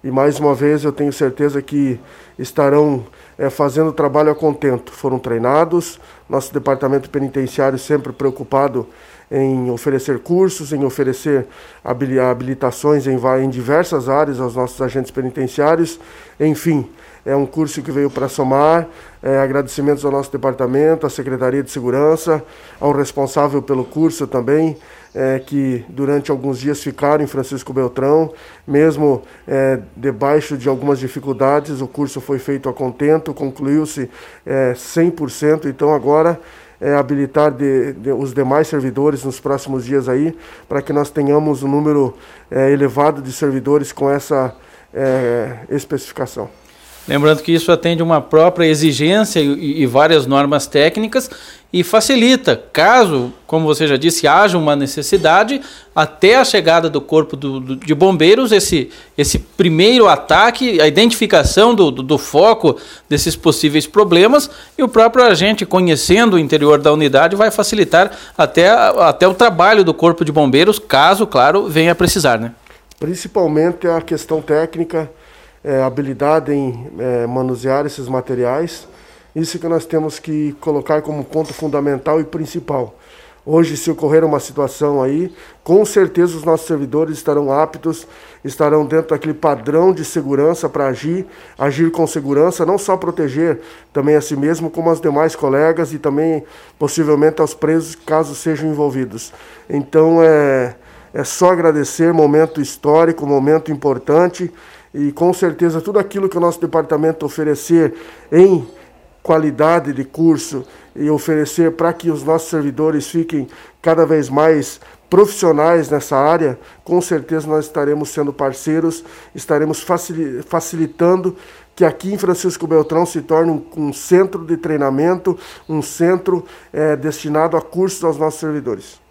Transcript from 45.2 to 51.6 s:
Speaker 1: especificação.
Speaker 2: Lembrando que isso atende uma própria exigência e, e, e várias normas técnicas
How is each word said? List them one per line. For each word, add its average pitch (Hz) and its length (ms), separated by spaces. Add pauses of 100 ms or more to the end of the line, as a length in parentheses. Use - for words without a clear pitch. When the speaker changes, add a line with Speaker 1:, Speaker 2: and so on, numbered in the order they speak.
Speaker 1:
especificação. 131 760 (600)
Speaker 2:
Lembrando 151 360
que 170 100
isso 165 180
atende 170 300
uma 165 180
própria 170 460
exigência 160 720
e, 143 60
e, 147 380
e - 20
várias 143 400
normas 139 400
técnicas 220 640 (420)